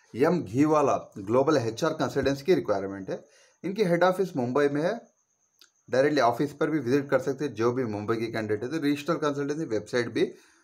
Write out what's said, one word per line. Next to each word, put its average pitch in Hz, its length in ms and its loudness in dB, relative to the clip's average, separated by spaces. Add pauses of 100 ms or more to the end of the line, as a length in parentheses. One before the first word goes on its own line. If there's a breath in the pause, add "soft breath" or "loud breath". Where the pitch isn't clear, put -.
(140 loud breath)
एम 151 280 2
घीवाला 135 540 2 (220)
ग्लोबल 127 380 2
एचआर 120 360 -2
कंसल्टेंट्स 139 500 -2
की 185 120 4
रिक्वायरमेंट 98 560 -2
है, 180 140 -10 (400 soft breath)
इनकी 196 200 -2
हेड 170 200 2
ऑफिस 185 320 0
मुंबई 131 320 2
में 143 140 -2
है, 214 180 -2 (880)
डायरेक्टली 139 300 4
ऑफिस 120 320 2
पर 160 180 -2
भी 156 80 0
विजिट 135 320 0
कर 135 80 4
सकते 135 260 -4
हैं 127 100 -6
जो 113 180 2
भी 127 120 -2
मुंबई 104 320 -2
के 113 100 -4
कैंडिडेट 107 360 -2
है। 127 80 -6
तो 151 60 -4
रजिस्टर 143 380 0
कंसल्टेंसी 147 500 -2
वेबसाइट 117 440 -2
भी 131 240 -2 (320 loud breath)